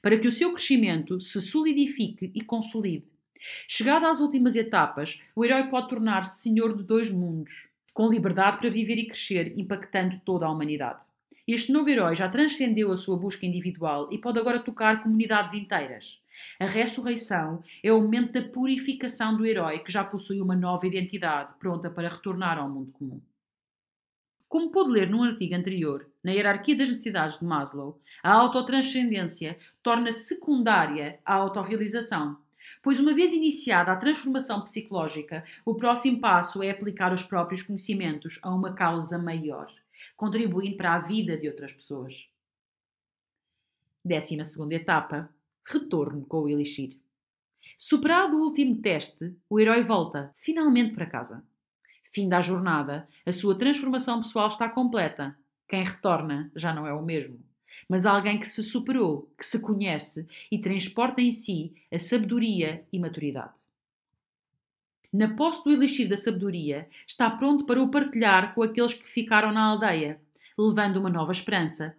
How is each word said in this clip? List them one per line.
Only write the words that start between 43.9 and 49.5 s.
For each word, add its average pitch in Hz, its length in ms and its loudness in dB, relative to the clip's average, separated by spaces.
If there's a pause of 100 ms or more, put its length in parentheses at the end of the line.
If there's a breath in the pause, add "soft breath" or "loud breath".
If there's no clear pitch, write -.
Décima 156 420 -4
segunda 156 300 -8
etapa: 160 540 -2 (360)
retorno 147 600 -2
com 160 160 -2
o 147 80 0
elixir. 143 480 -4 (800 loud breath)
Superado 311 600 2
o 311 60 2
último 285 380 2
teste, 170 520 -4 (160)
o 208 100 4